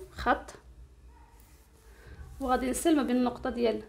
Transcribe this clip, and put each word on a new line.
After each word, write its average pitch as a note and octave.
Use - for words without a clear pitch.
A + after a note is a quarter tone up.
خط -
وغادي B3+
نسل D#4
ما C#4
بين A#3+
النقطه B3
ديال A3+